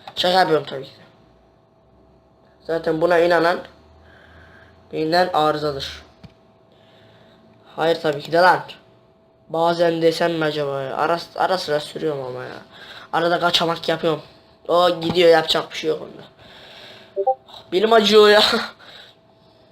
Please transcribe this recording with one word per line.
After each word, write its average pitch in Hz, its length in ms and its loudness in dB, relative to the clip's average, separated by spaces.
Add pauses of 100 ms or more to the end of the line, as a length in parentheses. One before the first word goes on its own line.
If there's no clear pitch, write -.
(160)
Şaka 180 220 0
yapıyorum 160 320 2
tabii 135 140 -12
ki. - 60 -20 (1800)
Zaten 165 340 -4
buna 170 180 2
inanan 170 400 2 (1300)
Yeniden 160 400 0
arızadır. 151 680 -2 (1700)
Hayır, 160 240 0
tabii 147 220 -4
ki 147 100 -16
de 170 40 2
lan. 170 240 4 (880)
Bazen 165 540 0
desem 165 320 0
mi 160 100 -4
acaba 147 380 -4
ya? 131 140 -10
Ara, 160 220 0 (180)
ara 180 220 0
sıra 151 220 -4
sürüyorum 147 440 -8
ama 127 200 -12
ya. - 180 -16 (500)
Arada 170 280 0
kaçamak 170 480 -2
yapıyorum. 160 340 -2 (460)
O 175 320 2
gidiyor, 165 300 4
yapacak 160 400 2
bir - 60 -14
şey 160 140 -6
yok 151 120 -6
onda. - 200 -18 (1500)
Belim 202 200 2
acıyor 208 360 6
ya. 208 140 6
<laughs> - 80 2 (1200)